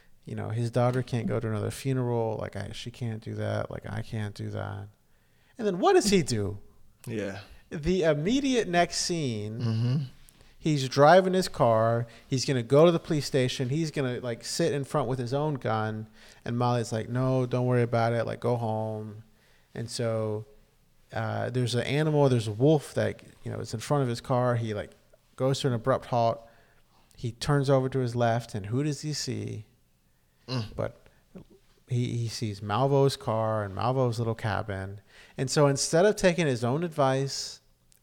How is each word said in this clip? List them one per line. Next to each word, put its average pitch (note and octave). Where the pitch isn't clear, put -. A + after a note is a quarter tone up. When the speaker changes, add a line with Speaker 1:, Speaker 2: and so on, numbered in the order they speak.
Speaker 1:
you A#2
know, G#2
his A#2
daughter B2
can't B2
go A#2
to A2+
another G#2
funeral. A#2+
Like, G2
I, G2
she -
can't A2+
do G#2+
that. G#2
Like, -
I G#2+
can't G#2+
do G#2+
that. G2+
And A3
then F3+
what F4+
does E4+
he F#3+
do? G2+
Speaker 2:
Yeah. G2+
Speaker 1:
The F3
immediate G#3+
next F3
scene, A#2
Speaker 2:
Mm-hmm. A#2
Speaker 1:
he's C#3+
driving F3+
his F#3
car. A#2
He's C3
gonna B2+
go C#3
to F3
the E3
police D3+
station. B2+
He's D3+
gonna, B2
like, A#2
sit E3
in C#3+
front C3
with B2+
his A#2+
own D3
gun. A2
And A#2+
Molly's B2
like, A2
"No, C3
don't B2
worry B2
about A#2
it. A#2
Like, A2
go A#2+
home." A2
And A#2
so, A2
uh, A2
there's B2
an A#2+
animal, D3
there's A#2
a A2
wolf C#3
that, A2
you A#2
know, G#2+
is G#2+
in A2+
front C#3+
of B2
his A#2
car. B2
He, A2+
like, G2+
goes C3+
to C#3+
an B2
abrupt A#2+
halt. A#2
He A#2
turns C#3+
over C3
to C3
his A#2+
left, A#2
and G2+
who B2
does D3+
he D3+
see? A2
Speaker 2:
Mm. A#2+
Speaker 1:
But A2
he, A#2+
he A#2
sees G#2
Malvo's C3+
car A2
and G2
Malvo's A#2+
little A2+
cabin. G2
And C3+
so D3+
instead D3+
of G#3
taking F3
his B2
own C#3
advice C#3